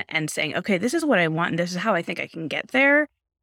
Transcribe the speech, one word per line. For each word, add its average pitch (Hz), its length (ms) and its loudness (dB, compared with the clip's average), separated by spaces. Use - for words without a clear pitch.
and 156 220 -4
saying, - 260 -4
"Okay, 180 220 0
this 233 160 0
is 330 120 0
what 233 140 4
I 170 80 4
want, 160 240 0
and 160 80 -2
this 175 120 -2
is 180 60 -6
how 208 160 0
I 170 80 0
think 170 180 -8
I 139 80 -6
can 160 200 -10
get - 220 -6
there." 285 380 4